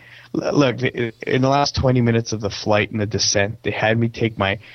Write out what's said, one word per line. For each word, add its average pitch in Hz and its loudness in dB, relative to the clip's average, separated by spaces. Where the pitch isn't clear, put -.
L-, - -2
look, 127 2
th-, 120 -4
in - 0
the 131 2
last 143 2
twenty 127 2
minutes 117 2
of 110 -6
the 104 -4
flight 104 0
and 113 -4
the 104 0
descent, - -2
they 104 -2
had 110 0
me 117 2
take 113 -4
my, 98 0